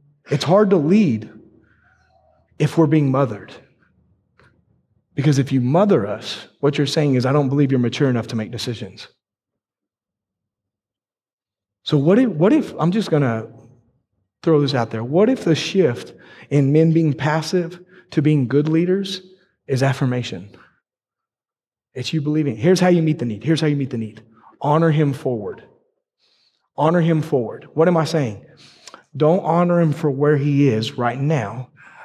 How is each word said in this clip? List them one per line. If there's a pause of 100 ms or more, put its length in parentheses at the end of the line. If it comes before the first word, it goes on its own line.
(300)
It's
hard
to
lead (1300)
if
we're
being
mothered. (1600)
Because
if
you
mother
us, (120)
what
you're
saying
is,
"I
don't
believe
you're
mature
enough
to
make
decisions." (2750)
So
what
if,
what
if,
I'm
just
gonna (960)
throw
this
out
there.
What
if
the
shift (360)
in
men
being
passive (280)
to
being
good
leaders (460)
is
affirmation? (1400)
It's
you
believing.
Here's
how
you
meet
the
need.
Here's
how
you
meet
the
need. (400)
Honor
him
forward. (1120)
Honor
him
forward.
What
am
I
saying? (680)
Don't
honor
him
for
where
he
is
right
now. (360)